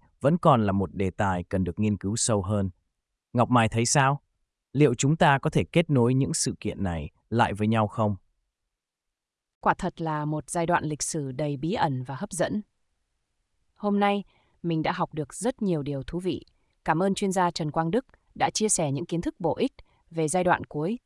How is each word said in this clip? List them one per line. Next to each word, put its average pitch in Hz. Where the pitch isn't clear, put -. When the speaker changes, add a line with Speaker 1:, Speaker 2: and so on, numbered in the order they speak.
Speaker 1:
vẫn 160
còn 127
là 98
một 95
đề 95
tài 92
cần 95
được 87
nghiên 107
cứu 101
sâu 107
hơn. 98
Ngọc 120
Mai 117
thấy 117
sao? 139
Liệu 131
chúng 143
ta 143
có 156
thể 143
kết -
nối 127
những 135
sự -
kiện 98
này 80
lại 110
với 107
nhau 110
không? 104
Speaker 2:
Quả 208
thật -
là 156
một 151
giai 170
đoạn 170
lịch 151
sử 139
đầy 143
bí 160
ẩn 135
và 135
hấp 180
dẫn. 180
Hôm 202
nay, 202
mình 165
đã -
học 170
được 151
rất -
nhiều 170
điều 135
thú 170
vị. 185
Cảm 165
ơn 196
chuyên 196
gia 175
Trần 151
Quang 165
Đức 240
đã -
chia 214
sẻ 151
những 143
kiến 170
thức 311
bổ 160
ích -
về 165
giai 180
đoạn 175
cuối 170